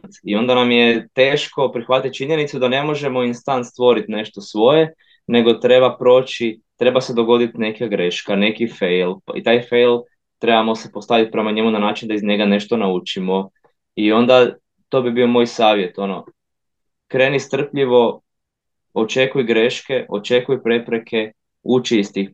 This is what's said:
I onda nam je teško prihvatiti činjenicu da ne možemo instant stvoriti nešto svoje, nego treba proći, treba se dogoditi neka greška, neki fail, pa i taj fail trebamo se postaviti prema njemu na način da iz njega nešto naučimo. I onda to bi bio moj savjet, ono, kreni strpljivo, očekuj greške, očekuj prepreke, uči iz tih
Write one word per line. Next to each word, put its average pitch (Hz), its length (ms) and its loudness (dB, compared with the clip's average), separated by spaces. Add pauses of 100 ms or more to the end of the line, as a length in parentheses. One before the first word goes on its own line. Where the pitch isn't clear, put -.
(220)
I 101 140 -4
onda 123 180 0
nam 123 160 2
je 117 420 2
teško 139 600 0
prihvatiti 131 420 -2
činjenicu 147 440 -4
da 123 100 0
ne 131 140 0
možemo 139 400 -4
instant 123 440 -4
stvoriti 117 460 0
nešto 107 280 -8
svoje, 147 540 2 (320)
nego 117 260 2
treba 127 440 4
proći, 123 640 0 (160)
treba 123 240 2
se 127 140 -8
dogoditi 117 440 0
neka 110 280 -4
greška, 98 500 -4
neki 110 320 0
fail, 90 460 -2 (100)
pa - 120 -12
i - 60 -8
taj 117 200 2
fail 120 360 2 (400)
trebamo 113 360 2
se 110 180 -14
postaviti 110 380 -2
prema 107 220 -4
njemu 110 180 0
na 107 80 -2
način 107 300 -4
da 107 60 -4
iz 104 80 -4
njega 104 220 -2
nešto 101 320 0
naučimo. 95 760 -4 (440)
I 107 180 0
onda 123 400 4 (360)
to 131 140 0
bi 120 80 -2
bio 120 160 2
moj 120 200 2
savjet, 107 520 0
ono, 98 260 -6 (840)
kreni 135 320 0
strpljivo, 131 800 0 (720)
očekuj 131 500 -2
greške, 117 640 -2
očekuj 123 540 -2
prepreke, 117 680 -2 (300)
uči 123 380 0
iz 101 120 -4
tih 98 220 -4